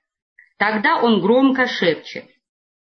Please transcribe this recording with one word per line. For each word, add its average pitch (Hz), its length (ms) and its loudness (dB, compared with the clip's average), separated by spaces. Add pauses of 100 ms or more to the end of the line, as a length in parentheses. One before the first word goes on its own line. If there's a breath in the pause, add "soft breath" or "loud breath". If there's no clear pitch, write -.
(580 soft breath)
Тогда 214 420 0
он 226 200 2
громко 254 480 2
шепчет: - 560 -4 (600)